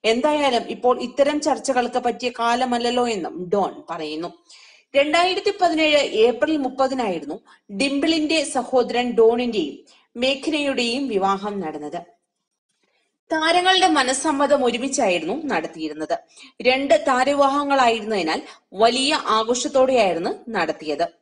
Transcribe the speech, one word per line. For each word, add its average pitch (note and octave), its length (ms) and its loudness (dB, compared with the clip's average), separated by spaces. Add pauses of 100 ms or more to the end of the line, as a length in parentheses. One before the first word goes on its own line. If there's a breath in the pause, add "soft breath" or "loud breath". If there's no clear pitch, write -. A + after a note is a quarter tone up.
എന്തായാലും C4 640 2
ഇപ്പോൾ B3 340 0
ഇത്തരം C#4+ 380 0
ചർച്ചകൾക്ക് B3 580 -2
പറ്റിയ B3 300 -4
കാലമല്ലല്ലോ" A#3+ 800 0
എന്നും F3+ 400 -6
ഡോൺ F3 420 -2
പറയുന്നു. D#3+ 420 -8 (640 loud breath)
രണ്ടായിരത്തി F4 560 2 (100)
പതിനേഴ് D#4 360 2
ഏപ്രിൽ B3 580 2
മുപ്പതിനായിരുന്നു C4 840 -2 (360 soft breath)
ഡിംപിളിന്റെ D4 680 0
സഹോദരൻ B3 640 0
ഡോണിന്റെയും A3+ 680 2 (380 soft breath)
മേഘനയുടെയും C4+ 920 -2
വിവാഹം G3 520 -2
നടന്നത്. D3+ 420 -8 (1300)
താരങ്ങളുടെ F4+ 560 4
മനസ്സമ്മതം C#4 760 2
ഒരുമിച്ചായിരുന്നു A#3 800 -2
നടത്തിയിരുന്നത്. D#3+ 760 -6 (440 loud breath)
രണ്ട് C#4 460 2
താരവിവാഹങ്ങളായിരുന്നതിനാൽ B3+ 1300 2 (320 loud breath)
വലിയ B3 400 2
ആഘോഷത്തോടെയായിരുന്നു A#3+ 1400 0
നടത്തിയത്. E3 560 -4 (160)